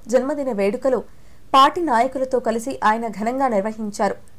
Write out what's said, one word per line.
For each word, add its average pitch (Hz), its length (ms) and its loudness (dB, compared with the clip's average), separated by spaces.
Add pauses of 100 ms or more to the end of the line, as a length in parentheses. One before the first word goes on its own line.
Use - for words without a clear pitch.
జన్మదిన 262 440 0
వేడుకలు 208 480 0 (540)
పార్టీ 294 280 6
నాయకులతో 262 580 2
కలిసి 233 340 -2 (100)
ఆయన 226 240 2
ఘనంగా 226 400 -2
నిర్వహించారు. 214 720 -2 (220)